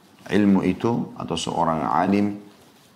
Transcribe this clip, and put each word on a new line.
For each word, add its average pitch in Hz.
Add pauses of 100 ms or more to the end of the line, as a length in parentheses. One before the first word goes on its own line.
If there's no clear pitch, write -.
(320)
ilmu 101
itu 117
atau -
seorang 80
alim 101 (560)